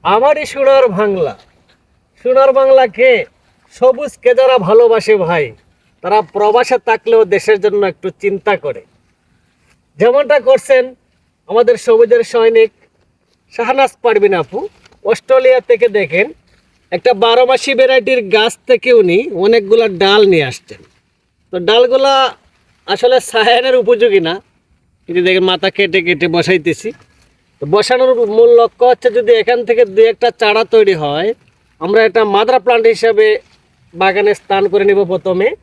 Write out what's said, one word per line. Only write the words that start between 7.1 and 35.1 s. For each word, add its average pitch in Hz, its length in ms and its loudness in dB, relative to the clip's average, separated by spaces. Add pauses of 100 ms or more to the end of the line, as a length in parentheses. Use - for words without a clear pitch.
দেশের 208 260 0
জন্য 202 220 -2 (100)
একটু - 160 -12 (140)
চিন্তা 196 340 -4
করে, - 260 -12 (1160)
যেমনটা 262 420 0
করছেন 254 420 0 (680)
আমাদের 226 260 0 (100)
সবুজের 233 400 2
সৈনিক 226 460 0 (840)
শাহনাজ 262 480 -2
পারভিন 208 400 0
আপু। 180 180 -10 (460)
অস্ট্রেলিয়া 262 640 0
থেকে 240 180 2 (120)
দেখেন, 180 280 -2 (680)
একটা - 180 -2 (120)
বারো 233 240 2
মাসি 262 280 -2
ভ্যারাইটির 254 460 0 (140)
গাছ 220 180 0 (140)
থেকে 247 240 0 (100)
উনি 180 180 0 (260)
অনেকগুলা 220 420 2 (160)
ডাল 202 200 2 (100)
নিয়ে 156 180 0
আসছেন। - 300 -20 (720)
তো 185 40 -10 (120)
ডালগুলা 254 460 2 (720)
আসলে 247 280 0 (140)
সায়ানের 240 520 0
উপযোগী 208 460 0
না, 165 60 -6 (720)
এই 170 80 -10
যে 180 100 0
দেখেন 185 240 0
মাথা 185 200 -4
কেটে 190 360 -2
কেটে 165 200 -2 (100)
বসাইতেছি। 170 520 -4 (760)
তো - 100 -10
বসানোর 247 380 0 (260)
মূল 233 140 4 (100)
লক্ষ্য 233 300 0
হচ্ছে 247 260 0
যদি 240 240 0
এখান 233 180 -2 (100)
থেকে 233 140 0 (120)
দুই 220 180 4
একটা 240 160 -2 (120)
চারা 214 220 0 (120)
তৈরি 202 280 2
হয়, 147 260 -4 (520)
আমরা 196 280 0
এটা 220 140 0 (120)
মাদার 226 300 0
প্লান্ট 233 200 0 (100)
হিসাবে 220 320 0 (680)
বাগানে 196 400 0
স্থান 196 280 -4 (100)
করে 202 160 0
নিব 196 120 0 (120)